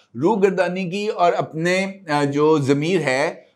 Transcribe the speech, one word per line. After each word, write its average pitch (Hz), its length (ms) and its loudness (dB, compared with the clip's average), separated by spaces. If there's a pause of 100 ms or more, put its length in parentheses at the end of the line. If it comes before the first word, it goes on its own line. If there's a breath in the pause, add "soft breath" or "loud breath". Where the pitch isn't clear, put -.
(180 soft breath)
रूगर्दानी 185 680 0
की 202 220 -4
और 180 260 2
अपने, 185 760 -4
अ, 147 140 0
जो 147 360 2
ज़मीर 147 420 0
है, 143 540 -2